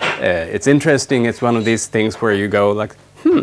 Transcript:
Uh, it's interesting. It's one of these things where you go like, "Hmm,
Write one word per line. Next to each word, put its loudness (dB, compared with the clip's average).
Uh, -2
it's -2
interesting. 2
It's -4
one 2
of 0
these -2
things -2
where 2
you 0
go 2
like, -4
"Hmm, 2